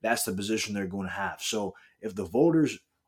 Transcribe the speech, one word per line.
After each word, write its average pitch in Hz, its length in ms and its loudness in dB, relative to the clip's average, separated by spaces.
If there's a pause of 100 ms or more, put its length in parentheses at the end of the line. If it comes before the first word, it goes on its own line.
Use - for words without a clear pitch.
that's 113 220 0
the 107 80 -2
position 104 420 -2
they're 98 140 -2
gonna 95 220 -6
have. 92 320 -6
So 101 340 -2 (240)
if 107 160 -8
the 101 80 -4
voters 147 560 4 (280)